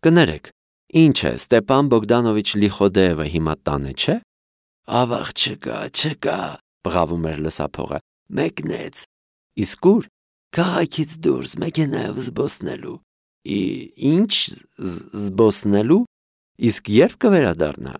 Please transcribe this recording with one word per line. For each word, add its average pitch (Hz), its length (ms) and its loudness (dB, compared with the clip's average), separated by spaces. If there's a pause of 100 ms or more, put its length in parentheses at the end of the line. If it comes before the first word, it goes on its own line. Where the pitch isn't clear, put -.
"Կներեք, 165 420 4 (480)
ի՞նչ 160 240 6
է, 69 160 0
Ստեպան 131 560 2
Բոգդանովիչ 113 640 2
Լիխոդեևը 95 720 2
հիմա 78 320 -2
տանը 69 380 -6
չէ"։ - 200 -2 (720)
"Ավաղ, 120 440 -2
չկա, - 560 -6
չկա", - 500 -4 (440)
բղավում 85 440 -2
էր 78 160 -6
լսափողը, 71 580 -6 (300)
"մեկնեց"։ - 680 -6 (640)
"Իսկ - 240 -4
ո՞ւր"։ 196 220 4 (500)
"Քաղաքից 170 640 -2
դուրս, 139 400 -2
մեքենայով 135 640 -4
զբոսնելու"։ 117 800 -8 (440)
"Ի, - 480 -6
ի՞նչ 180 400 0
զ-, - 280 -6 (120)
զ-, 87 280 -8 (100)
զբոսնելու։ 104 880 2 (600)
Իսկ - 300 0
ե՞րբ 123 320 4
կվերադառնա"։ 87 800 2